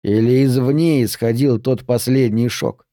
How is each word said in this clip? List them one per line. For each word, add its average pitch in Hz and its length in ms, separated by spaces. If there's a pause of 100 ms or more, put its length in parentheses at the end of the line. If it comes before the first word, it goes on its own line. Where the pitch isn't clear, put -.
или 120 440
извне 135 580
исходил 117 540
тот 131 260
последний 120 640
шок? - 440